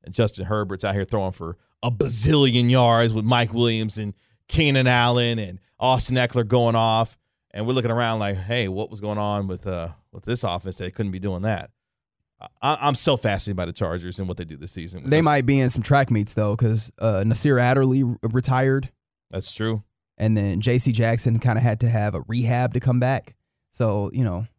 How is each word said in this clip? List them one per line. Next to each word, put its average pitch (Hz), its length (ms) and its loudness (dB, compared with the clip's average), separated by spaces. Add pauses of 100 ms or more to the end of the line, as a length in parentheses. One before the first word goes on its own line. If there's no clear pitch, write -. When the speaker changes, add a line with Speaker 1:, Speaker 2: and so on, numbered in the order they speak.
Speaker 1:
and 95 100 -16
Justin 104 300 -2
Herbert's 98 400 -4
out 98 100 -2
here 98 100 -2
throwing 95 280 -4
for 82 240 -12 (260)
a 120 80 -2
bazillion 123 800 2
yards 117 440 6
with 110 100 -2
Mike 117 300 2
Williams 113 440 0
and 104 140 -6 (340)
Keenan 139 400 2
Allen 120 520 2
and 92 200 -10 (220)
Austin 127 360 2
Eckler 123 300 0
going 117 300 2
off, 113 400 0 (340)
and 107 160 -8
we're 127 60 -2
looking 120 180 0
around 113 300 0
like, 101 160 -2
"Hey, 104 320 -4
what 95 220 -6
was 98 100 -16
going 104 180 -6
on 104 300 -2
with, 90 180 -10
uh, 87 220 -6 (240)
with - 120 -18
this 120 200 -4
offense 90 340 -6
that 90 160 -10
couldn't 101 180 -4
be 92 60 -8
doing 92 240 -6
that?" 101 280 -4 (920)
I, 139 220 0
I'm 143 120 2
so 135 220 2
fascinated 101 400 -2
by 90 80 -4
the 85 80 -8
Chargers 87 460 -6
and 92 100 -6
what 85 80 -8
they 87 80 -10
do 78 140 -14
this 71 140 -12
season. 90 360 -12
Speaker 2:
They 147 100 4
Speaker 1:
Just 165 60 4
Speaker 2:
might 147 220 2
be 139 140 4
in 127 100 2
some 117 120 0
track 139 280 2
meets, 104 240 0
though, 104 220 0
'cause, 110 420 -2
uh, 104 280 0
Nasir 123 320 2
Adderley 131 440 4
re-, 120 200 -2
retired. 127 680 0 (400)
Speaker 1:
That's - 240 -6
true. 110 280 -4 (360)
Speaker 2:
And 110 180 2
then 101 240 0
J 120 160 2
C 127 160 2
Jackson 113 460 2
kinda 110 240 2
had 110 180 2
to 117 80 2
have 104 260 0
a 78 140 -4
rehab 120 460 0
to 120 60 0
come 123 200 2
back. 131 340 -2 (360)
So, 104 420 -2
you 127 120 0
know 98 220 -4 (120)